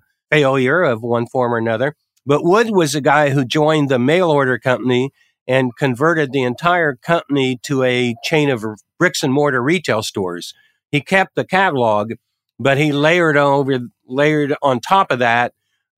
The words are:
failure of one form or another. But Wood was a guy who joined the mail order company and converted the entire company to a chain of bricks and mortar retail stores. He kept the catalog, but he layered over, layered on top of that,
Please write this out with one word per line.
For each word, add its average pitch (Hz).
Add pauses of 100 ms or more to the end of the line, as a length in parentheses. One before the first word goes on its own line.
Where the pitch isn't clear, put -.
(320)
failure 139
of 120
one 117
form 120
or 117
another. 113 (300)
But 143
Wood 220
was 160
a 151
guy 143
who 135
joined 151
the 131
mail 160
order 135
company 127 (360)
and 127
converted 147
the 139
entire 151
company 135
to 131
a 123
chain 151
of 113 (320)
bricks 175
and 143
mortar 139
retail 135
stores. 90 (360)
He 147
kept 190
the 139
catalog, 117 (460)
but 135
he 151
layered 156
over, 139 (280)
layered 147
on 131
top 190
of 131
that, 120 (440)